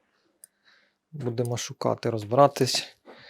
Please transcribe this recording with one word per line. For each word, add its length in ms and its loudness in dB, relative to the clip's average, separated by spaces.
Будемо 460 -4
шукати, 520 -4
розбиратись. 880 2